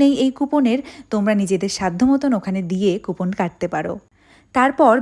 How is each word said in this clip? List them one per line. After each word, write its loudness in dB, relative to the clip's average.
নেই 4
এই 0
কুপনের, 0
তোমরা 0
নিজেদের -2
সাধ্য -4
মতন 0
ওখানে -4
দিয়ে 0
কুপন -4
কাটতে -4
পারো। -6
তারপর 4